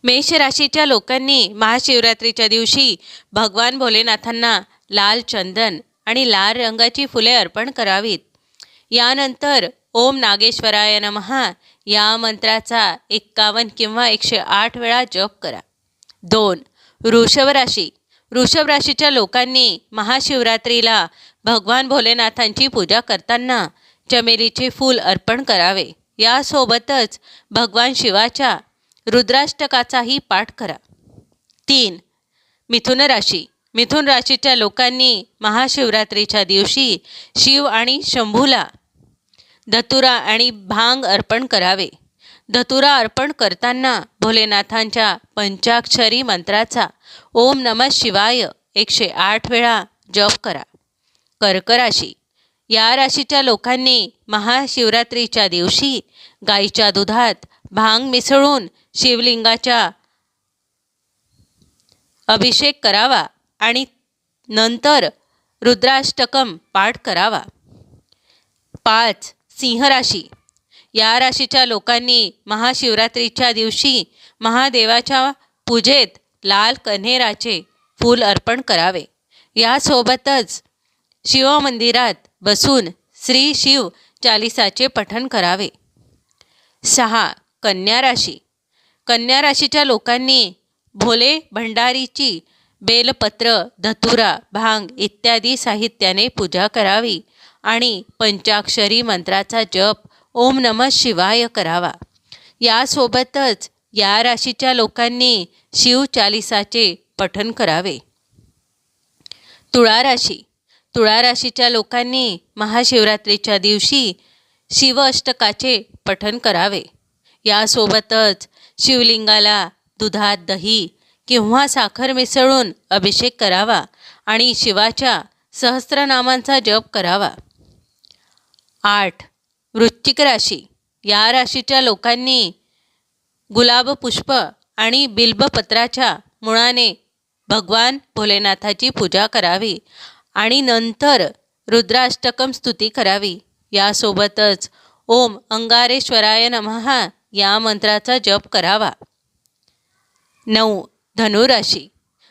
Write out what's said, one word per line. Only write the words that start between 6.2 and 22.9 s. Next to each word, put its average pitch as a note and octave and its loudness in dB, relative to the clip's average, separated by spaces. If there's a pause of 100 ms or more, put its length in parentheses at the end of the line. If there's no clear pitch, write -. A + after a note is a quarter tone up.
लाल G3+ 2
रंगाची A#3 -2
फुले A#3+ 0
अर्पण A3+ -2
करावीत. G3+ -2 (720)
यानंतर B3+ 0 (240)
ओम B3+ 2
नागेश्वराय G#3+ 0
नमः G#3 -4 (340)
या G#3 0
मंत्राचा A3 -2 (140)
एक्कावन्न G#3+ -2 (100)
किंवा A#3 0
एकशे G#3+ -2
आठ G#3+ -2
वेळा A#3+ 0
जप G3 -4 (120)
करा. B2+ -10 (640)
दोन, F#3+ 2 (440)
वृषभ A#3 4
राशी. B3+ 0 (420)
वृषभ B3+ 2
राशीच्या D4 0
लोकांनी B3 0 (120)
महाशिवरात्रीला A3+ 0 (360)
भगवान A#3 0
भोलेनाथांची A#3 0
पूजा G#3 0